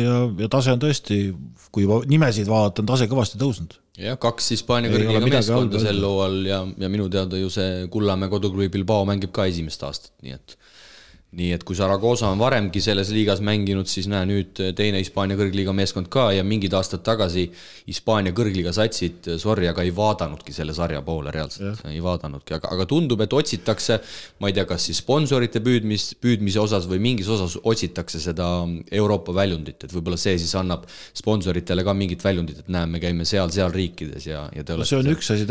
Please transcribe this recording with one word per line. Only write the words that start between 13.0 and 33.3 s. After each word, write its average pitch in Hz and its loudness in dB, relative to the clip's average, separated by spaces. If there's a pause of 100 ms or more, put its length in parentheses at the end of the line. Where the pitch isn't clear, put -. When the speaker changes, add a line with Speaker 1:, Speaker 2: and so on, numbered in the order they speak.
Speaker 2:
liigas 101 2
mänginud, 98 2
siis 92 -4
näe, 98 0
nüüd 98 -2 (160)
teine 104 2
Hispaania 98 -2
kõrgliiga 98 0
meeskond 95 -2
ka 127 2
ja 95 2
mingid 98 0
aastad 95 -2
tagasi 92 0 (400)
Hispaania 101 0
kõrgliiga 95 0
satsid, 90 -2 (100)
sorry, 101 0
aga 87 0
ei 90 0
vaadanudki 92 -2
selle 78 -6
sarja 80 -2
poole 78 -6
reaalselt. 98 -6
Speaker 1:
Jah. 76 -10
Speaker 2:
Ei 76 -8
vaadanudki, 82 -4
aga, 90 -6
aga 92 0
tundub, 139 2
et 107 0
otsitakse, 113 0 (400)
ma 101 0
ei 95 0
tea, 98 2
kas 87 -2
siis 85 -4
sponsorite 131 2
püüdmis-, 107 0 (100)
püüdmise 107 2
osas 104 0
või 92 0
mingis 113 0
osas 92 -2
otsitakse 90 -2
seda 87 -2 (420)
Euroopa 101 2
väljundit, 87 -2
et 78 -12
võib-olla 87 -2
see 92 2
siis 85 -2
annab 92 -4 (240)
sponsoritele 92 0
ka 101 2
mingit 95 -2
väljundit, 87 0
et - -8
näe, 87 0
me 82 -4
käime 87 0
seal, 95 0